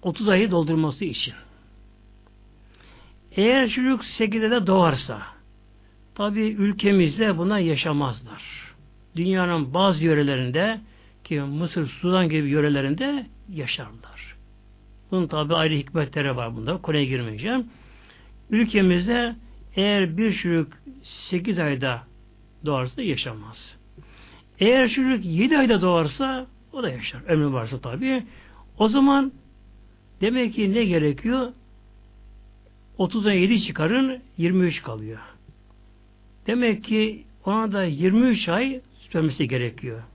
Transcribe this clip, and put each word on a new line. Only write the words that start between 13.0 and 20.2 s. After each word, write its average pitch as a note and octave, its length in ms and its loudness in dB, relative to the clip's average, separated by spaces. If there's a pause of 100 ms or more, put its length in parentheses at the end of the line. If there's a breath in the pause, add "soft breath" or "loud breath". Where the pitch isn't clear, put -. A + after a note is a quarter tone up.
yaşarlar. A#2 880 -12 (760)
Bunun F#3 160 0
tabii D3+ 280 -2
ayrı D#3+ 180 2
hikmetleri C#3+ 640 -2
var A#2 200 -6
bunda. A#2+ 220 -6
Konuya D3+ 280 -2
girmeyeceğim. C3 600 -4 (840 loud breath)
Ülkemizde A3 840 2 (400 soft breath)
eğer F#3+ 420 0
bir G#3+ 160 2